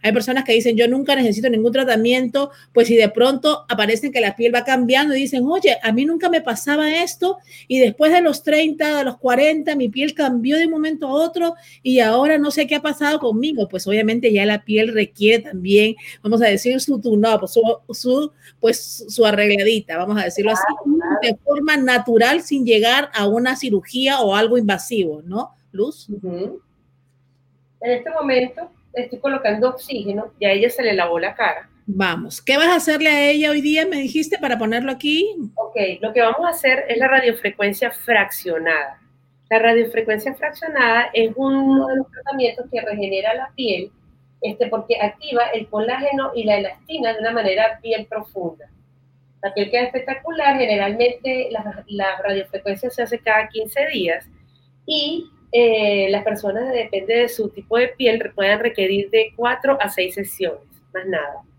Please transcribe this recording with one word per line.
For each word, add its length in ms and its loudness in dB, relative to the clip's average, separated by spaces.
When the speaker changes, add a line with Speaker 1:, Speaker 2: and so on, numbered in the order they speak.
Speaker 1:
Hay 100 2
personas 320 0
que 100 -2
dicen, 220 4
"Yo 120 4
nunca 280 2
necesito 320 0
ningún 240 2
tratamiento", 760 0
pues 140 6
si 80 4
de 120 8
pronto 640 2
aparecen 420 0
que 80 -2
la 160 0
piel 180 2
va 100 2
cambiando 520 2
y 40 0
dicen, 260 0
"Oye, 380 2
a 80 0
mí 140 2
nunca 220 0
me 140 2
pasaba 500 -2
esto, 340 -4
y 120 0
después 320 4
de 100 6
los 200 2
treinta, 560 0
de 60 -2
los 140 -4
cuarenta, 580 2
mi 140 0
piel 260 -4
cambió 420 0
de 80 4
un 60 0
momento 360 -2
a 60 -4
otro, 400 0
y 160 4
ahora 400 4
no 100 0
sé 160 0
qué 80 -2
ha 80 0
pasado 380 -2
conmigo", 500 0
pues 160 -8
obviamente 480 2
ya 140 4
la 180 0
piel 260 2
requiere 520 2
también, 520 2
vamos 180 2
a 60 6
decir, 340 2
su 180 -2
tune-up, 480 2
su, 140 2
su, 380 0
pues, 480 -2
su 160 2
arregladita, 760 2
vamos 220 -2
a 60 -2
decirlo 260 0
así, 140 0
Speaker 2:
Claro, 320 0
claro. 240 0
Speaker 1:
de 240 0
forma 320 2
natural, 640 4
sin 240 -2
llegar 480 4
a 140 0
una 280 0
cirugía 680 -2
o 120 2
algo 240 2
invasivo, 680 -2
¿no, 280 -6
Luz? 380 -6
Speaker 2:
Ujú. 520 -10
En 100 -2
este 180 -2
momento 640 -2
estoy 260 -8
colocando 500 0
oxígeno, 680 -8
ya 100 0
a 40 4
ella 160 2
se 140 -4
le 100 2
lavó 260 0
la 160 -4
cara. 340 -2
Speaker 1:
Vamos, 540 -2
¿qué 160 2
vas 120 4
a 60 4
hacerle 340 2
a 200 4
ella 220 2
hoy 100 0
día, 240 2
me 120 -4
dijiste, 420 -2
para 180 -2
ponerlo 340 -2
aquí? 440 -2
Speaker 2:
Ok, 200 -6
lo 120 -6
que 80 4
vamos 240 2
a 40 2
hacer 380 0
es 100 -2
la 100 2
radiofrecuencia 840 0
fraccionada. 1080 -2
La 100 2
radiofrecuencia 760 2
fraccionada 800 -2
es 220 2
uno 520 2
de 100 -2
los 120 -4
tratamientos 640 -6
que 100 -4
regenera 540 -4
la 200 -10
piel, 360 -6
este, 260 -4
porque 320 -4
activa 440 -4
el 140 -8
colágeno 680 -4
y 120 -6
la 120 2
elastina 560 -6
de 60 -8
una 120 -4
manera 520 0
bien 220 -4
profunda. 600 -10
La 100 -6
piel 160 -2
queda 140 0
espectacular, 760 -2
generalmente 920 0
la, 360 -10
la 360 -4
radiofrecuencia 680 -6
se 140 -6
hace 160 -6
cada 300 0
quince 440 -4
días 320 -4
y, 420 -6
eh, 580 2
las 140 -2
personas, 500 -4
depende 420 -4
de 140 2
su 200 -6
tipo 280 -6
de 120 2
piel, 300 0
re-, 140 -8
pueden 260 0
requerir 520 -2
de 240 2
cuatro 440 0
a 80 0
seis 280 -4
sesiones, 460 -8
más 120 -10
nada. 380 -6